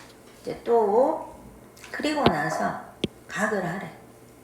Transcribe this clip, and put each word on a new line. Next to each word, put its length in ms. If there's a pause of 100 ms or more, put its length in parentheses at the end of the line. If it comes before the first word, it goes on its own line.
(420)
이제 240
또 680 (560)
그리고 360
나서 560 (480)
각을 360
하래. 240 (540)